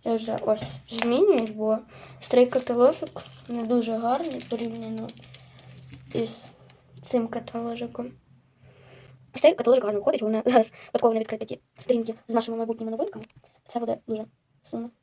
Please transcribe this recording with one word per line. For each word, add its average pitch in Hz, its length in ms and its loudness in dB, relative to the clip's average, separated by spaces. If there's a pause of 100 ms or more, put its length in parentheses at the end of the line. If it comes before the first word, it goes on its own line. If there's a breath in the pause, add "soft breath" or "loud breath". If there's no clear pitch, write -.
Я 233 100 0
вже 220 280 -4
ось 214 200 0 (280)
змінююсь, 233 600 4
бо 214 280 0 (420 loud breath)
старий 247 260 6
каталожок 247 800 2 (240)
не 233 140 -6
дуже 226 360 0
гарний 247 520 -2
порівняно 226 560 -6 (1080 loud breath)
із 226 300 -4 (580)
цим 233 260 -2
каталожиком. 233 840 -8 (1200 soft breath)
Ось - 80 -4
цей 302 120 8
каталожик 240 300 4
гарно 208 140 0
виходить, 269 240 0
головне 220 240 0
зараз 247 260 6 (140 loud breath)
випадково 233 280 2
не 220 60 0
відкрити 220 240 -6
ті 240 160 -10 (180)
сторінки 226 360 0 (140)
з 226 60 -4
нашими 226 220 2
майбутніми 226 340 -4
новинками. 226 340 -4 (440 soft breath)
Це 240 120 -4
буде 226 260 -2
дуже 220 180 -4 (460)
сумно. 233 200 -8 (120)